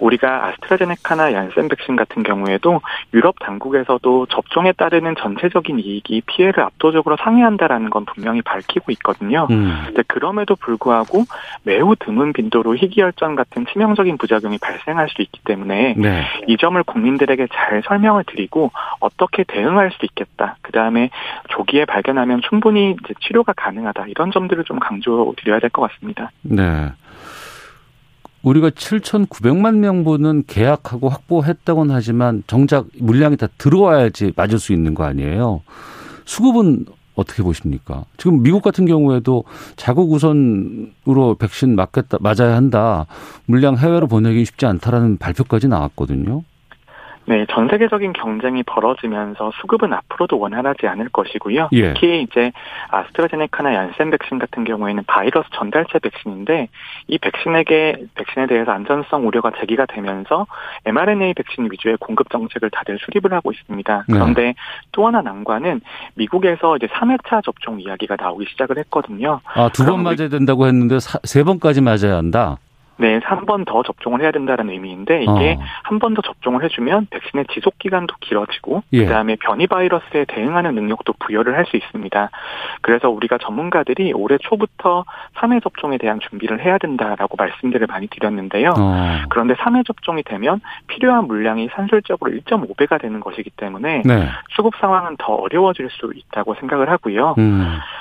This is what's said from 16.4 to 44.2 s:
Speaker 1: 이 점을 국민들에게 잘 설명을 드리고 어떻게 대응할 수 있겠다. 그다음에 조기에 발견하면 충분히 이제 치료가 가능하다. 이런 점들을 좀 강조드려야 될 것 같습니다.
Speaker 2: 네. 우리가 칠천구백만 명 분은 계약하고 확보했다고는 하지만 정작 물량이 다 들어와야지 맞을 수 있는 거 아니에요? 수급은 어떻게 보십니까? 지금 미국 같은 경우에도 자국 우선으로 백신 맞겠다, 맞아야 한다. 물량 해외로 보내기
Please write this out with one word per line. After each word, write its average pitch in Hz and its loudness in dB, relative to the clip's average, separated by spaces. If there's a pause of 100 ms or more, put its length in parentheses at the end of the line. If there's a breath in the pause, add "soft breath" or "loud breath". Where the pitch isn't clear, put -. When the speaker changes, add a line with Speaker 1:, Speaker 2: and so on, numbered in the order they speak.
Speaker 1:
이 113 4
점을 175 2
국민들에게 131 2
잘 - -2
설명을 202 2
드리고 131 -2 (280 loud breath)
어떻게 - 0
대응할 180 2
수 - -12
있겠다. - -6
그다음에 117 0 (380 loud breath)
조기에 139 0
발견하면 123 0
충분히 208 4
이제 - -12
치료가 233 0
가능하다. - -6
이런 180 -4
점들을 180 0
좀 - -6
강조드려야 113 0
될 120 0
것 135 -2
같습니다. 107 -12 (100)
Speaker 2:
네. 87 0 (1500 loud breath)
우리가 151 6
칠천구백만 208 2
명 190 2
분은 151 4
계약하고 123 0
확보했다고는 160 0
하지만 117 2
정작 139 4 (120)
물량이 135 4
다 - -2 (140)
들어와야지 143 4
맞을 101 2
수 90 0
있는 80 2
거 82 -2
아니에요? 78 -2 (640 loud breath)
수급은 226 4 (280)
어떻게 101 -2
보십니까? 71 -4 (120)
지금 165 4
미국 175 4
같은 190 2
경우에도 131 2 (320 loud breath)
자국 156 2
우선으로 131 2
백신 117 2
맞겠다, - 0
맞아야 110 4
한다. 113 4 (400 loud breath)
물량 127 4
해외로 165 4
보내기 113 4